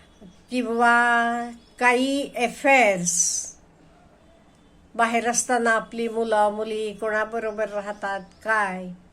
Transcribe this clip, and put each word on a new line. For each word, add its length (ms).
किंवा 1000
काही 580
अफेअर्स, 1080
बाहेर 360
असताना 400
आपली 380
मुलं 440
मुली 400
कोणाबरोबर 760
राहतात 520
काय 680